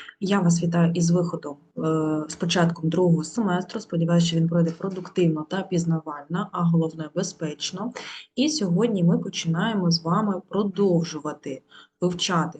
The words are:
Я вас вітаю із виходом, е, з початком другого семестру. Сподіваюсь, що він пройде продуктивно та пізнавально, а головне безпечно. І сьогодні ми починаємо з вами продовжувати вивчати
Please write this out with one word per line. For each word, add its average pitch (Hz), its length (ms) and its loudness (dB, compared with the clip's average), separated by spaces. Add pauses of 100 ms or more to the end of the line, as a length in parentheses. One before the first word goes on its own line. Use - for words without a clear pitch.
(200)
Я 196 200 2
вас 170 240 2
вітаю 170 320 4
із 170 160 2
виходом, 170 460 -2 (200)
е, - 40 -6 (480)
з - 60 -12
початком 170 540 0
другого 170 340 4
семестру. 190 560 -2
Сподіваюсь, 170 440 2
що 165 140 0
він 165 120 2
пройде 165 220 2
продуктивно 180 800 -2
та 190 120 -4
пізнавально, 165 920 -2
а 180 120 -2
головне 160 520 2
безпечно. 185 760 -6 (420)
І 285 140 2
сьогодні 196 540 2
ми 170 140 6
починаємо 175 760 -2
з 165 120 0
вами 190 460 0
продовжувати 165 1120 -2 (400)
вивчати 175 580 0